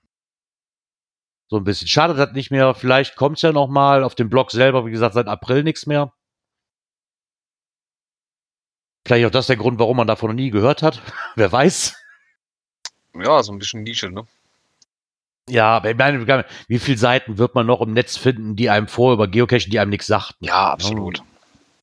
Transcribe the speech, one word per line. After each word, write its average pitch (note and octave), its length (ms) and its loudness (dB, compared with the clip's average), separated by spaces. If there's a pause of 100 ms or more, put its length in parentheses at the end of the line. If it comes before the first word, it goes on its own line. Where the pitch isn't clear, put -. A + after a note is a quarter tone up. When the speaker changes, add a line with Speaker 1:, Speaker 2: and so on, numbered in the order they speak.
(1500)
Speaker 1:
So G#2+ 100 -2
ein G2 60 -6
bisschen. F#2 220 -4
Schade, D#3 280 2
dass C#3 180 0
nicht C3 180 -8
mehr. C3 240 2
Vielleicht B2+ 400 0
kommt's C#3+ 280 -2
ja D#3+ 100 2
noch C#3+ 160 0
mal. C#3 340 4
Auf B2+ 140 -4
dem A2+ 120 0
Blog B2 220 0
selber, B2+ 360 2
wie A#2 40 -8
gesagt, A2+ 240 -2
seit A#2+ 140 0
April B2+ 340 -2
nix D#3 240 -4
mehr. D3 260 -2 (3000)
Vielleicht A#2+ 200 4
auch G#2+ 40 2
das C3 160 0
der C3 100 2
Grund, A2 220 -2
warum A#2 200 2
man A2 100 0
davon A2 220 -2
noch A2 40 -4
nie C3 160 -4
gehört A2 320 2
hat. D#3 180 0 (180)
<laughs> - 180 -12
Wer G2+ 160 2
weiß. - 480 0 (1160)
Speaker 2:
Ja, C3 280 2
so G#2 80 -12
ein G2+ 80 -12
bisschen G#2+ 240 -10
Nische, A2 260 -8
ne? G#2+ 160 -12 (1200)
Speaker 1:
Ja, A2+ 280 4
aber G#2+ 140 0
ich A#2 60 -2
meine, C3 480 0 (220)
wie A#2 140 -2
viele C3 180 -2
Seiten A#2+ 400 0
wird A#2+ 160 0
man A#2 120 2
noch A#2+ 140 2
im A2 120 -4
Netz A#2+ 240 -2
finden, A2 400 -2
die A2+ 140 0
einem G#2+ 180 2
vorher B2 260 2
über G#2 140 0
Geocaching, A2+ 420 0
die A2 80 0
einem G2+ 120 0
nichts G2+ 180 -6
sagten? G2 380 -6
Speaker 2:
Ja, F#2 260 2
absolut. G2 500 -6 (600)